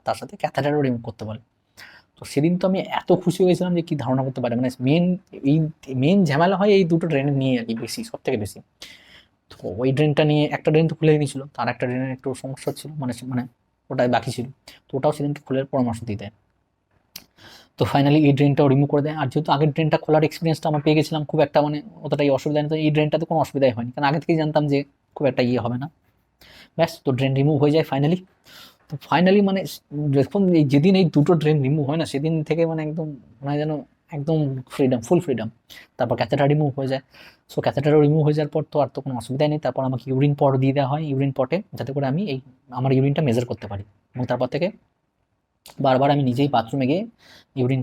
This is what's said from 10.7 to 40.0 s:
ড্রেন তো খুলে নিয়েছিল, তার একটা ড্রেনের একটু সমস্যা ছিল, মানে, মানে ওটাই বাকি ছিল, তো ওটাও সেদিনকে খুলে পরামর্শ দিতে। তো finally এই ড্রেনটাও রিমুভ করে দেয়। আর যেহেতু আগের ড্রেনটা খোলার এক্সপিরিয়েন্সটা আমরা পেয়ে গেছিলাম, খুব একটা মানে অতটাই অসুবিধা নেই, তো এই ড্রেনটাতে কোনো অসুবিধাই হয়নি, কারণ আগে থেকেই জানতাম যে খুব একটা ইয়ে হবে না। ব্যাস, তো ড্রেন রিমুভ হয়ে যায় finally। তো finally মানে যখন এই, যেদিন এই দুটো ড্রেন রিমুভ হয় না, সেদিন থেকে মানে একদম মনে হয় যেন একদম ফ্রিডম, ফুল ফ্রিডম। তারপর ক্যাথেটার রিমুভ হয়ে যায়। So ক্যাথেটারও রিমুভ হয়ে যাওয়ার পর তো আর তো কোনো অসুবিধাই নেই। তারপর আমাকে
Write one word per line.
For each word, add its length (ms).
ড্রেন 180
তো 60
খুলে 180
নিয়েছিল, 300
তার 140
একটা 180
ড্রেনের 240
একটু 240
সমস্যা 380
ছিল, 200
মানে, 200
মানে 240
ওটাই 180
বাকি 220
ছিল, 160
তো 80
ওটাও 160
সেদিনকে 340
খুলে 180
পরামর্শ 400
দিতে। 260
তো 140
finally 360
এই 100
ড্রেনটাও 340
রিমুভ 200
করে 140
দেয়। 140
আর 120
যেহেতু 200
আগের 220
ড্রেনটা 300
খোলার 240
এক্সপিরিয়েন্সটা 420
আমরা 140
পেয়ে 140
গেছিলাম, 320
খুব 160
একটা 200
মানে 120
অতটাই 320
অসুবিধা 260
নেই, 100
তো 120
এই 100
ড্রেনটাতে 360
কোনো 140
অসুবিধাই 320
হয়নি, 180
কারণ 160
আগে 120
থেকেই 200
জানতাম 200
যে 60
খুব 140
একটা 180
ইয়ে 160
হবে 180
না। 40
ব্যাস, 160
তো 140
ড্রেন 200
রিমুভ 240
হয়ে 140
যায় 140
finally। 280
তো 60
finally 420
মানে 120
যখন 240
এই, 140
যেদিন 280
এই 140
দুটো 260
ড্রেন 260
রিমুভ 240
হয় 100
না, 120
সেদিন 220
থেকে 220
মানে 160
একদম 200
মনে 120
হয় 120
যেন 100
একদম 220
ফ্রিডম, 320
ফুল 180
ফ্রিডম। 240
তারপর 240
ক্যাথেটার 320
রিমুভ 260
হয়ে 140
যায়। 100
So 120
ক্যাথেটারও 420
রিমুভ 200
হয়ে 120
যাওয়ার 160
পর 80
তো 100
আর 120
তো 100
কোনো 160
অসুবিধাই 320
নেই। 120
তারপর 240
আমাকে 220